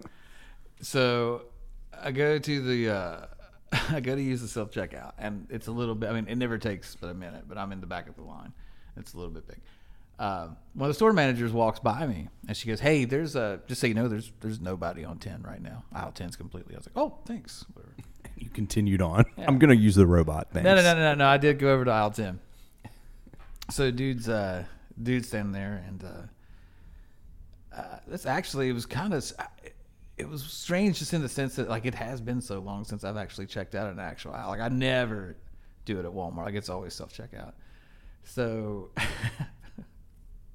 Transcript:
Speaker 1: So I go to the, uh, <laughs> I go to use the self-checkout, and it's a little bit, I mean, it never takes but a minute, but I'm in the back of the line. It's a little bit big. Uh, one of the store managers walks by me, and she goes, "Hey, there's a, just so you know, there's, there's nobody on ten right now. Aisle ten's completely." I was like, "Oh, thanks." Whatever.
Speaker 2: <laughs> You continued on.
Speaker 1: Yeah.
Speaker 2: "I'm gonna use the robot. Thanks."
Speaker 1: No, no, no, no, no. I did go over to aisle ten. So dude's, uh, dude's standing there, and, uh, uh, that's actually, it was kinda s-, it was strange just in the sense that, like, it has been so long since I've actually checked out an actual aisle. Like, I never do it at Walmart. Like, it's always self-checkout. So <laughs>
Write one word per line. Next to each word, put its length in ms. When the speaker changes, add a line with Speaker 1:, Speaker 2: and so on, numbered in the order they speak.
Speaker 1:
So 600
I 100
go 280
to 220
the, 340
uh, 300
<laughs> 60
I 80
go 160
to 60
use 200
the 60
self-checkout, 720
and 320
it's 160
a 40
little 240
bit, 140
I 40
mean, 140
it 100
never 200
takes 380
but 160
a 20
minute, 340
but 100
I'm 140
in 100
the 60
back 220
of 60
the 80
line. 280
It's 160
a 40
little 140
bit 160
big. 120
Uh, 300
one 140
of 20
the 60
store 180
managers 380
walks 280
by 280
me, 220
and 100
she 100
goes, 120
"Hey, 260
there's 300
a, 320
just 120
so 80
you 60
know, 140
there's, 240
there's 180
nobody 460
on 140
ten 240
right 180
now. 220
Aisle 200
ten's 220
completely." 400
I 40
was 80
like, 100
"Oh, 280
thanks." 380
Whatever. 240
Speaker 2:
<laughs> 60
You 120
continued 540
on. 200
Speaker 1:
Yeah. 100
Speaker 2:
"I'm 120
gonna 160
use 200
the 120
robot. 440
Thanks." 140
Speaker 1:
No, 100
no, 60
no, 140
no, 200
no. 120
I 100
did 220
go 140
over 120
to 60
aisle 200
ten. 280
So 220
dude's, 360
uh, 360
dude's 260
standing 260
there, 340
and, 160
uh, 1800
uh, 280
that's 180
actually, 440
it 40
was 140
kinda 300
s-, 160
it 120
was 140
strange 560
just 140
in 80
the 80
sense 260
that, 140
like, 160
it 100
has 260
been 200
so 180
long 240
since 200
I've 140
actually 300
checked 260
out 180
an 80
actual 340
aisle. 160
Like, 100
I 100
never 680
do 140
it 60
at 60
Walmart. 340
Like, 100
it's 140
always 240
self-checkout. 600
So 720
<laughs> 40